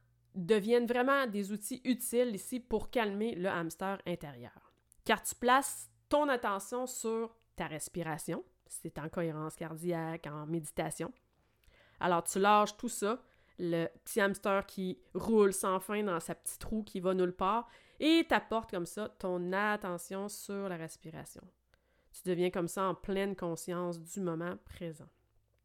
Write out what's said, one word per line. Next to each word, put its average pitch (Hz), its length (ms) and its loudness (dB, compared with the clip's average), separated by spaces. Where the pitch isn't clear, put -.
deviennent 214 500 4
vraiment 254 420 4
des 202 260 -4
outils 208 320 -8
utiles 247 500 2
ici 233 240 -6
pour 220 300 -2
calmer 214 460 0
le 180 120 -2
hamster 180 580 -2
intérieur. 143 680 -8
Car 214 180 4
tu - 100 -4
places - 560 4
ton 294 180 6
attention 247 600 0
sur 226 460 -4
ta 165 120 -4
respiration, 160 760 -4
si - 140 -12
t'es 160 180 -10
en 147 80 -6
cohérence 160 480 -4
cardiaque, 165 720 -4
en 151 180 -8
méditation. 160 680 -4
Alors, 170 220 4
tu - 140 -4
lâches 208 380 6
tout 240 140 -6
ça, 220 340 -2
le 170 300 0
petit - 160 -2
hamster 196 460 2
qui 185 340 -6
roule 202 400 6
sans 190 260 0
fin 214 240 -2
dans 180 160 0
sa 165 160 -6
petite - 300 -10
roue 220 180 -2
qui 196 160 -8
va 185 140 2
nulle 180 180 4
part, 202 380 0
et 320 280 6
t'apportes 220 420 0
comme 175 160 -4
ça 214 220 -8
ton 180 460 -4
attention 196 720 -2
sur 202 400 -8
la 180 80 -4
respiration. 160 640 -12
Tu - 140 -18
deviens 180 260 2
comme 175 160 0
ça 190 160 -2
en 185 100 2
pleine 196 440 -2
conscience 175 640 -4
du 165 180 -10
moment 175 460 -2
présent. 160 420 -12